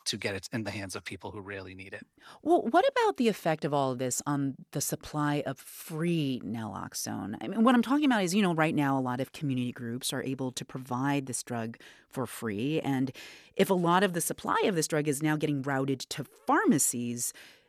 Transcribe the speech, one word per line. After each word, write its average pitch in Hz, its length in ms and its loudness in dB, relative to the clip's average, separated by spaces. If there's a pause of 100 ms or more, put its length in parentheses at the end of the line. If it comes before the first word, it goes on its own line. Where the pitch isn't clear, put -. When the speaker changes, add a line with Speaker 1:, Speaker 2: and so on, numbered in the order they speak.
Speaker 1:
to - 120 -4
get 101 180 -4
it 95 180 -8
in 110 120 -2
the 98 80 -6
hands 98 240 -6
of 95 80 -10
people 95 260 -10
who 104 100 -12
really 95 320 -10
need 95 220 -14
it. - 100 -14 (380)
Speaker 2:
Well, 330 200 4
what 311 260 4
about 453 280 2
the 233 120 4
effect 165 360 0
of 143 80 0
all 135 200 2
of 123 80 -4
this 127 260 -2
on 143 300 0 (160)
the 151 80 -2
supply 147 680 -2
of 135 100 -6
free 156 880 -2
naloxone? 104 960 -6
I - 60 -6
mean, 214 160 0
what 254 140 8
I'm 233 60 6
talking 294 240 2
about 226 180 4
is, 175 100 0
you 214 80 6
know, 175 120 4
right 160 200 4
now 139 240 4
a - 20 2
lot 127 200 -2
of 131 100 -2
community 127 400 -2
groups 120 420 -6
are 135 120 -4
able 131 260 -2
to 123 140 -8
provide 135 640 -2
this 127 180 -6
drug 117 340 -6 (300)
for 127 180 -4
free. 123 540 -2
And 131 320 0 (420)
if 190 160 4
a 196 40 6
lot 175 280 4
of 190 120 2
the 170 60 0
supply - 440 -2
of 190 100 4
this 156 140 0
drug 151 180 0
is 143 160 0
now 151 140 2
getting 147 260 0
routed 135 380 0
to - 240 -8
pharmacies, 127 1080 2 (360)